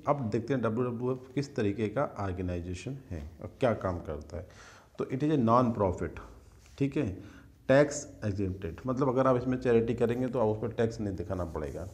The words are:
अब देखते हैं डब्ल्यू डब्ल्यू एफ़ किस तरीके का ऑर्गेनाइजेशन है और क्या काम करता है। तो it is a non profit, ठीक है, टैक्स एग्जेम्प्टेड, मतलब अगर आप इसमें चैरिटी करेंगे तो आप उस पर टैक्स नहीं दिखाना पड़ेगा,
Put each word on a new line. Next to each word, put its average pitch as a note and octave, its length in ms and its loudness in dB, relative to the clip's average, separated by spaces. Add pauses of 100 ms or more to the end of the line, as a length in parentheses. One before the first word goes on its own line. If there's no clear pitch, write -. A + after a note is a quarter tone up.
अब C#3+ 120 2 (100)
देखते A2+ 240 0
हैं B2+ 80 0
डब्ल्यू A2+ 240 0
डब्ल्यू B2 260 -2
एफ़ - 240 -8
किस C#3+ 200 -4
तरीके G#2 340 0
का C3+ 140 0 (160)
ऑर्गेनाइजेशन F2+ 800 -4 (120)
है D#2+ 120 -8 (200)
और G#2 180 -12
क्या A#2+ 160 4
काम F2 260 -2
करता D2+ 360 -8
है। E2+ 100 -10 (520)
तो - 80 0
it C3 160 -2
is D#3 100 2
a C#3+ 60 2
non A#2 380 6
profit, F#2 420 0 (580)
ठीक C#3 200 0
है, C3 100 0 (640)
टैक्स D3 360 6 (200)
एग्जेम्प्टेड, F#2 640 -2
मतलब C3 220 2
अगर B2+ 180 4
आप C3 100 6
इसमें B2+ 200 0
चैरिटी A#2 380 4
करेंगे A#2+ 320 0
तो B2 120 -2
आप A2 80 4
उस G#2+ 140 0
पर A#2+ 120 -4
टैक्स A#2 280 0
नहीं G2 140 -2
दिखाना F#2 320 -4
पड़ेगा, D#2 460 -6